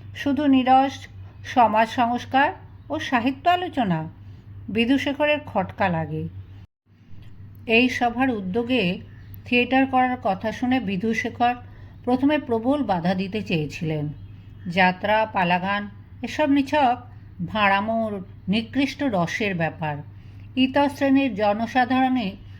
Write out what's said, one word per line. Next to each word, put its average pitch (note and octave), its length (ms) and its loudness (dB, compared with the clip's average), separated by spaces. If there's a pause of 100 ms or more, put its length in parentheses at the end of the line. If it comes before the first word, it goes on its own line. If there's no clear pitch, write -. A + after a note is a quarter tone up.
(160)
শুধু C#4+ 300 0
নিরস C4 600 4 (380)
সমাজ A3 440 4
সংস্কার B3+ 640 0 (380)
ও - 80 -4
সাহিত্য C4+ 520 0
আলোচনা। A#3+ 580 0 (600)
বিধুশেখরের C#4 760 2
খটকা F#3+ 420 -2
লাগে। D#3+ 400 -2 (1400)
এই A#3+ 220 6
সভার B3 420 0
উদ্যোগে A3 720 0 (440)
থিয়েটার B3 420 4
করার B3+ 360 2
কথা G#3+ 300 -2
শুনে B3 280 0
বিধুশেখর A3+ 760 0 (500)
প্রথমে C4+ 340 2
প্রবল C4 440 0
বাধা F#3 320 2
দিতে G3 280 -4
চেয়েছিলেন। D#3 680 -2 (580)
যাত্রা, F#3+ 600 2
পালাগান G3 600 0 (340)
এসব C#4+ 280 0
নিছক C#4 460 2 (500)
ভাঁড়ামোর G#3 800 0 (240)
নিকৃষ্ট A#3 540 -2
রসের G3 520 0
ব্যাপার। D#3 420 -2 (600)
ইতর C4+ 320 4
শ্রেণীর C4+ 460 2
জনসাধারণই A#3+ 1040 2 (240)